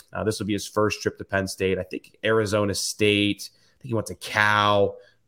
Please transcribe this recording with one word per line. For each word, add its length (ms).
Uh, 120
this 160
will 80
be 60
his 120
first 380
trip 160
to 60
Penn 220
State. 300
I 60
think 420
Arizona 480
State. 800
I 300
think 60
he 40
went 140
to 80
Cal. 800